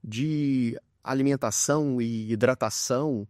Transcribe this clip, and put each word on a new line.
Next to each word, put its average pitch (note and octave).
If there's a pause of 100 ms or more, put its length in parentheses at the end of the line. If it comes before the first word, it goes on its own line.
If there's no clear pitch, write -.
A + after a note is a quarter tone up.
de C3 (280)
alimentação C3+
e A2+
hidratação B2